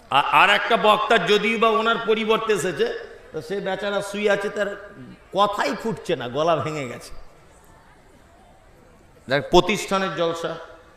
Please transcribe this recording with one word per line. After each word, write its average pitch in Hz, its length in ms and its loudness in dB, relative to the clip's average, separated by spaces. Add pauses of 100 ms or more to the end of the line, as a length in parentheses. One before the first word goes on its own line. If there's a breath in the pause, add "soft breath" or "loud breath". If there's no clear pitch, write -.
আ-, 139 220 4
আর 170 180 6
একটা 208 280 2
বক্তা 214 400 4
যদিও 208 420 2
বা 226 100 4
ওনার 220 260 0 (120)
পরিবর্তে 220 460 0
এসেছে, 185 400 -2 (380)
তো 156 100 -10
সে 196 180 -6
বেচারা 190 420 -4
শুয়ে 208 300 -2
আছে, 202 180 0
তার 202 420 -6 (420)
কথাই 208 500 0
ফুটছে 185 320 -4
না, 127 120 -6
গলা 156 280 2
ভেঙে 151 320 -4
গেছে। - 240 -14 (2250)
দেখ, 135 220 0
প্রতিষ্ঠানের 185 640 2
জলসা, 165 400 -4 (420)